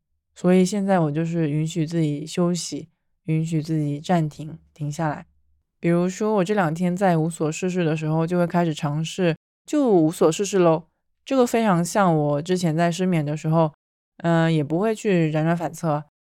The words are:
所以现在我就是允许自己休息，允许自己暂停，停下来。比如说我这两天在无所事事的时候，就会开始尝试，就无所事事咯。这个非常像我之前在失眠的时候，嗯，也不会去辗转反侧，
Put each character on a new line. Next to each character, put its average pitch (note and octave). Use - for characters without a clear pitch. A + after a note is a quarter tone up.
所 F3+
以 F#3
现 G3
在 F#3+
我 D#3
就 D#3+
是 E3
允 D3+
许 D#3+
自 E3+
己 D3
休 F3
息， D#3+
允 D#3+
许 D#3+
自 D#3+
己 C#3+
暂 D#3+
停， D#3
停 D3
下 D#3
来。 D3+
比 E3+
如 F3
说 G#3+
我 G3
这 G3
两 E3+
天 F3+
在 F#3
无 D#3
所 D#3+
事 F#3
事 F3+
的 D#3+
时 D#3
候， D#3+
就 F3+
会 F3
开 F3
始 E3
尝 D3
试， E3
就 C#4+
无 D#3+
所 D#3+
事 G3+
事 G3
咯。 E3
这 C4+
个 B3
非 A3+
常 F3
像 F3+
我 D3
之 F3
前 F3
在 E3+
失 F3+
眠 E3+
的 D3
时 D3+
候， D#3+
嗯， E3
也 D#3
不 D#3
会 A3
去 F3+
辗 D#3
转 E3
反 E3
侧， D3+